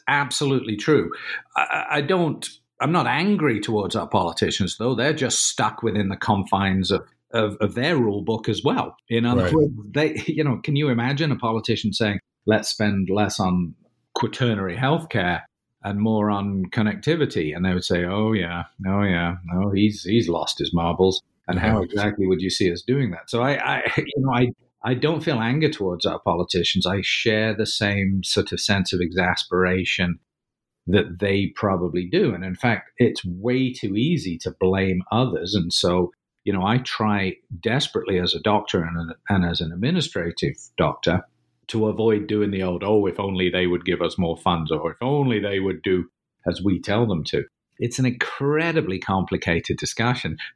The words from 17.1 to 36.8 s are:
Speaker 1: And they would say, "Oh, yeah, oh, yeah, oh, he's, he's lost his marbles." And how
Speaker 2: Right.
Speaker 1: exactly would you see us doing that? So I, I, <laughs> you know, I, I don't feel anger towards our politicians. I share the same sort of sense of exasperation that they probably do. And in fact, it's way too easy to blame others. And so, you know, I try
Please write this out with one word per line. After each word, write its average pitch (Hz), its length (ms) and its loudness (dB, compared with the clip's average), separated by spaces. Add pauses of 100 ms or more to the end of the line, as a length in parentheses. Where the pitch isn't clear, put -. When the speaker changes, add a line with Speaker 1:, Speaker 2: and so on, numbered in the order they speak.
Speaker 1:
And 90 120 -2
they 92 80 2
would 87 100 0
say, 87 220 0
"Oh, 107 260 0
yeah, 87 320 -2 (240)
oh, 101 140 2
yeah, 87 340 2 (200)
oh, 98 160 0
he's, 104 320 2
he's 92 260 2
lost 80 300 -2
his - 140 -2
marbles." 85 480 2 (280)
And 90 100 0
how 107 200 2
Speaker 2:
Right. 90 60 0
Speaker 1:
exactly 101 420 0
would 90 140 2
you 92 80 -2
see 90 220 0
us 85 100 -6
doing 127 300 0
that? 82 180 -14
So 117 120 0
I, 135 360 0
I, - 160 -4
<laughs> - 40 -2
you - 200 -4
know, 131 160 0
I, 123 160 4 (340)
I 123 100 0
don't 147 300 0
feel 139 160 0
anger 131 300 2
towards 90 360 -2
our 82 140 -2
politicians. 87 640 0
I 95 160 0
share 110 540 0
the 104 100 -2
same 101 580 0
sort - 280 -2
of 92 80 -4
sense 98 340 0
of 90 80 0
exasperation 90 1160 0 (680)
that 90 320 2
they 98 360 0
probably 90 500 -2
do. 147 280 0
And 90 120 -8
in 92 100 -6
fact, 113 420 -2
it's - 280 2
way 123 480 -2
too 98 240 -6
easy 120 420 0
to - 200 -8
blame 95 520 2
others. 123 420 0
And 85 200 0
so, 90 380 2 (340)
you 104 80 0
know, 92 120 0
I 110 120 2
try 104 560 0 (280)